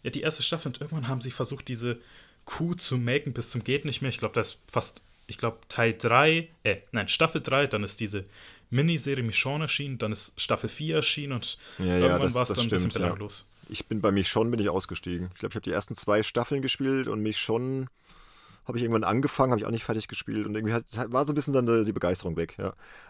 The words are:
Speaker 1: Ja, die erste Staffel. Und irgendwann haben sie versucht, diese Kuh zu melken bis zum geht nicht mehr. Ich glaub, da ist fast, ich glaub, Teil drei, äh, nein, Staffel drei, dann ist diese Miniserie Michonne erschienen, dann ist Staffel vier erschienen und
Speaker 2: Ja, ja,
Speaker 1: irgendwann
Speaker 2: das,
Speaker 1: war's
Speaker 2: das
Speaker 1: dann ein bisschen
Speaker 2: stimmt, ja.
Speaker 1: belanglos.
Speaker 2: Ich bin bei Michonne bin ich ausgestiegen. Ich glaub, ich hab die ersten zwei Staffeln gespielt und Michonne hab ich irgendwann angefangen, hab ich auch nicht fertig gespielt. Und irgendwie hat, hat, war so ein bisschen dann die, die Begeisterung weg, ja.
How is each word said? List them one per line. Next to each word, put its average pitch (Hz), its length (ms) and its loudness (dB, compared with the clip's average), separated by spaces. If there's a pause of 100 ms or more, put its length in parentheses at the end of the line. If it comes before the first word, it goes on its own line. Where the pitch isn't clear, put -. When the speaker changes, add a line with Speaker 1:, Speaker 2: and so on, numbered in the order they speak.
Speaker 1:
Ja, 123 80 -6
die 143 100 -6
erste 156 220 -4
Staffel. 156 260 -2
Und - 120 -8
irgendwann 151 260 -6
haben 127 140 -2
sie 127 100 -8
versucht, - 360 -6
diese 120 320 -4 (460)
Kuh 170 300 -4
zu 131 220 -2
melken 123 360 0
bis 117 180 -6
zum 120 120 -4
geht 139 220 0
nicht 123 160 -2
mehr. 135 80 -2
Ich 120 100 -4
glaub, 110 140 -2
da 135 80 2
ist - 180 -4 (120)
fast, - 300 -4 (260)
ich - 100 -12
glaub, - 320 -4
Teil 117 280 2
drei, 156 520 4 (140)
äh, 98 140 2 (140)
nein, 101 160 -2
Staffel - 340 2
drei, 139 260 2
dann 104 160 -2
ist - 160 -8
diese 101 260 -4 (440)
Miniserie 139 540 2
Michonne 139 420 0
erschienen, 139 320 -4
dann 107 160 -2
ist - 260 -10
Staffel - 300 0
vier 156 280 -2
erschienen 147 360 0
und - 240 -6 (200)
Speaker 2:
Ja, 92 80 -2
ja, 90 120 4
Speaker 1:
irgendwann 87 240 6
Speaker 2:
das, 90 140 2
Speaker 1:
war's 123 120 2
Speaker 2:
das 104 120 0
Speaker 1:
dann 117 80 2
ein - 20 0
bisschen 90 220 2
Speaker 2:
stimmt, - 100 -2
ja. 87 80 2
Speaker 1:
belanglos. 101 400 -8 (180)
Speaker 2:
Ich - 200 -10
bin 110 140 -2
bei 101 100 4
Michonne 110 400 4
bin 117 100 0
ich 101 80 2
ausgestiegen. 90 640 -4
Ich - 60 -20
glaub, 101 120 -6
ich - 60 -6
hab 104 60 -8
die 92 80 -4
ersten 101 240 -2
zwei 104 280 2
Staffeln 131 380 -2
gespielt 135 480 0
und 107 120 -2
Michonne 123 680 0 (800)
hab 127 100 -4
ich 120 80 -2
irgendwann 113 200 4
angefangen, 131 480 2
hab 117 80 4
ich 98 60 -4
auch 104 60 -2
nicht 113 120 -2
fertig 110 240 -4
gespielt. 107 380 -4
Und 104 100 -4
irgendwie 110 180 0
hat, 117 120 -2 (100)
hat, 117 160 -4
war 135 140 2
so 151 80 0
ein - 20 -2
bisschen 143 180 0
dann 127 120 4
die, 117 180 6
die 107 100 2
Begeisterung 87 440 0
weg, 85 220 -2
ja. 98 140 -4 (360)